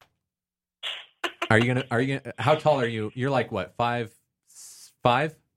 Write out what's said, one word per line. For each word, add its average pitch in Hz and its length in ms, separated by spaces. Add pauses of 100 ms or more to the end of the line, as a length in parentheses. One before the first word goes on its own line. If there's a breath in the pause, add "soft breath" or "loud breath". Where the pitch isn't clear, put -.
(1500)
Are 110 80
you 120 80
gonna, 127 240
are 117 100
you 135 180
gonna, - 200
how 131 160
tall 151 240
are 120 80
you? 110 280
You're 127 160
like, 123 200
what, 98 260
five, 120 360 (920)
five? 139 320 (220)